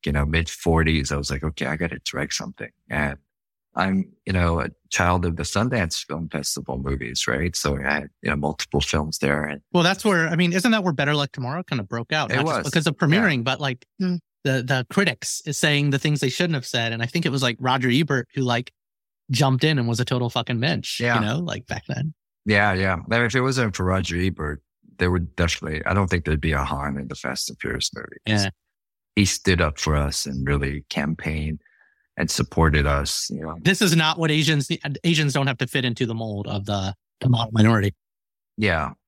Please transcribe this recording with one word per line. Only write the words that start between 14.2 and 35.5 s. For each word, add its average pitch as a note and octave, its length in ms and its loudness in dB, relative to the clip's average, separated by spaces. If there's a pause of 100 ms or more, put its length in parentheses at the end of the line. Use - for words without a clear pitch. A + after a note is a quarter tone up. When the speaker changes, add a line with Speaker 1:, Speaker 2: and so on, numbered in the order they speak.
Speaker 2:
the, C3 180 2
the B2+ 280 0
critics - 560 -2
is D3 120 -4
saying D3 320 4
the C3+ 80 2
things D3+ 220 0
they C3+ 80 2
shouldn't E3+ 260 0
have B2+ 120 -4
said. A#2 260 -2
And A2+ 100 -4
I A#2 40 0
think E3+ 200 -2
it - 40 2
was, C3+ 120 0
like, B2 180 0
Roger B2+ 300 2
Ebert C#3 440 2
who, C#3 80 -2
like, B2 300 0 (580)
jumped C3 320 4
in D#3 160 4
and A#2 80 0
was A#2 140 0
a B2 40 2
total B2 260 0
fucking A#2 280 -2
mensch, C3+ 420 -2
Speaker 1:
Yeah. A#2+ 160 2
Speaker 2:
you A2 100 4
know, B2 120 0
like, - 280 -6
back - 200 -8
then. D3 280 -4 (320)
Speaker 1:
Yeah, G#2 260 4
yeah. F#2 220 0 (160)
I A2+ 80 2
mean, A#2+ 80 4
if G#2 80 -2
it B2+ 80 4
wasn't B2+ 340 0
for F#2 80 0
Roger F#2 320 0
Ebert, D#2 460 -2 (340)
there F2+ 160 2
would E2 240 -2
definitely, D#2 500 -2
I F2 80 0
don't G2 140 2
think E2+ 160 0
there'd D#2 160 0
be D#2 120 0
a C#2+ 120 0
Han C#2 340 -4
in C2+ 100 -8
the C#2 60 -10
Fast C2 360 -6
and - 100 -16
Furious - 340 -4
movies. - 320 -14
Speaker 2:
Yeah. G2+ 220 2 (680)
Speaker 1:
He G#2+ 120 4
stood F2+ 340 2
up D2+ 180 2
for D2+ 160 0
us C#2+ 320 0
and C2+ 220 -4
really C#2 420 -2
campaigned D#2 680 -2 (560)
and - 140 0
supported D#2 560 2
us, C#2+ 440 -2
you D2+ 120 -6
know. D#2+ 200 -10
Speaker 2:
This F#3+ 200 2
is F3+ 120 4
not D#3+ 240 2
what D#3+ 140 0
Asians, D3+ 360 2 (360)
Asians D#3 300 2
don't C#3 120 2
have C3+ 120 -2